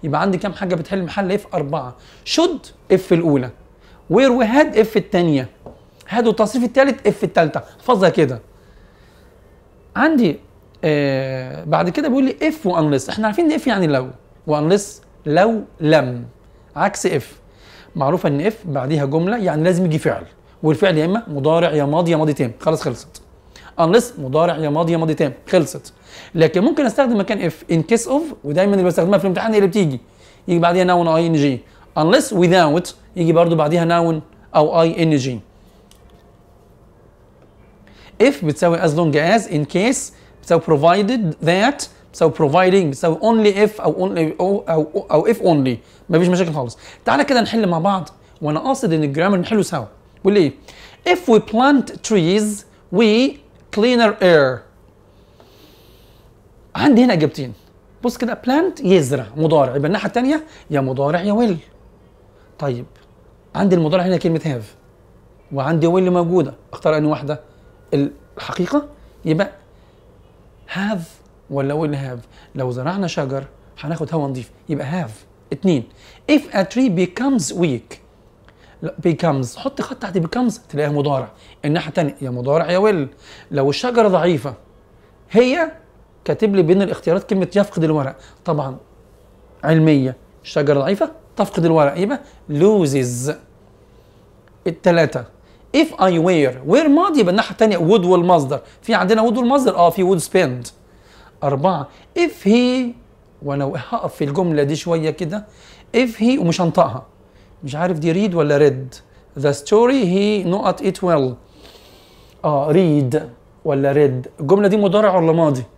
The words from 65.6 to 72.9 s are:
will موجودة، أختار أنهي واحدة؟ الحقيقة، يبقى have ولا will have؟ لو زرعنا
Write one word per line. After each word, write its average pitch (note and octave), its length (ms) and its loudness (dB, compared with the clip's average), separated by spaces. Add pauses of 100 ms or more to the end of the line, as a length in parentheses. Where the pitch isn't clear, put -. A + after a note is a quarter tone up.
will F3+ 260 2
موجودة، F3 420 0 (180)
أختار D#3 240 0
أنهي D3+ 140 0
واحدة؟ D3 300 -6 (540)
الحقيقة، - 960 -4 (360)
يبقى E3+ 260 0 (1200)
have G3 340 -6 (480)
ولا C#3 240 -4
will D3+ 220 -2
have؟ C3 300 -10 (280)
لو B2+ 160 -6
زرعنا E3 360 -6